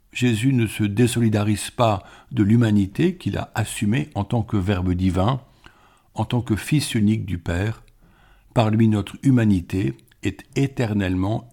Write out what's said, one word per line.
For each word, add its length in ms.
Jésus 420
ne 120
se 180
désolidarise 880
pas 320
de 100
l'humanité 760
qu'il 220
a 160
assumée 640
en 80
tant 180
que 160
Verbe 360
divin, 480
en 100
tant 160
que 140
Fils 400
unique 320
du 100
Père. 460
Par 160
lui, 160
notre 340
humanité 720
est 200
éternellement 960